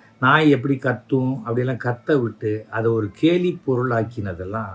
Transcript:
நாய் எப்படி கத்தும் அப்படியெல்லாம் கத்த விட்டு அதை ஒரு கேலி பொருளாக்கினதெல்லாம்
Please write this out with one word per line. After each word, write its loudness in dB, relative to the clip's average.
நாய் 6
எப்படி 2
கத்தும் -2
அப்படியெல்லாம் -2
கத்த 0
விட்டு -4
அதை 0
ஒரு -2
கேலி 0
பொருளாக்கினதெல்லாம் -4